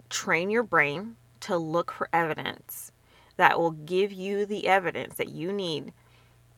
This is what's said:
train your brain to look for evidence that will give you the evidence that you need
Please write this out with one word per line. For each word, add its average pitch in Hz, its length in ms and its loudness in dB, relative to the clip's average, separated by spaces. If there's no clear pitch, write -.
train 180 400 0
your 233 140 2
brain 170 520 0
to 202 160 -2
look 165 360 0
for - 200 -6
evidence - 800 -2
that 175 200 6
will 165 140 2
give 180 400 0
you 196 340 -4
the 202 220 -4
evidence 180 480 2
that - 140 -4
you 151 240 -6
need 170 400 -4